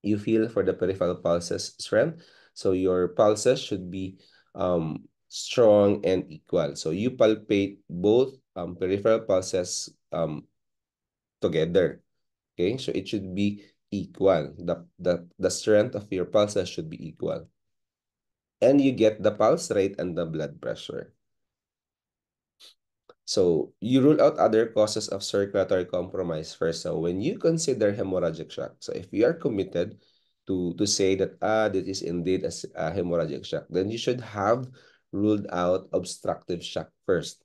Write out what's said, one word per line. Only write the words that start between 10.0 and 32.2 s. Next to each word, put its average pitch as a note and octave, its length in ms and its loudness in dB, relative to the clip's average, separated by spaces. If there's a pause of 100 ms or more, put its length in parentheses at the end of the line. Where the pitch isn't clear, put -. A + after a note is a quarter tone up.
um, D#2 320 -4 (960)
together. E2+ 600 2 (560)
Okay, F#2+ 180 0
so C3 160 -8
it - 160 -4
should F#2+ 260 -6
be G2+ 300 -2 (280)
equal. F2+ 680 0
The, F2 260 -6 (160)
the, F2 300 -2 (100)
the F#2 100 0
strength G#2+ 460 2
of G2+ 160 -8
your F2+ 140 -2
pulses G2+ 420 0
should D#2+ 220 -10
be - 100 -14
equal. - 480 -8 (1120)
And C#3 220 6
you C3+ 100 4
get A2 320 4
the G#2 80 4
pulse A#2 400 2
rate G2 280 2
and F2 180 -4
the F2 80 -2
blood D#2 340 -6
pressure. - 540 -8 (2000)
So F2 560 2
you B2+ 220 2
rule D3 200 6
out C#3+ 140 4
other A2 320 4
causes G#2+ 400 0
of G2 160 -6
circulatory G2 600 0
compromise F2 680 -6
first. E2 280 -2
So E2 180 -4
when F2 220 -2
you D3 180 -2
consider C3 540 0
hemorrhagic F2+ 580 -4
shock, - 280 -10
so - 120 -12
if - 220 -10
you G#2 120 4
are D#3+ 80 2
committed G2 640 -4 (500)
to, F2+ 260 -2
to G#2+ 120 0
say G2 300 2
that, F#2+ 260 -2
ah, G#2+ 280 2
this F#2+ 180 -2
is F#2+ 140 -8
indeed F2 420 -2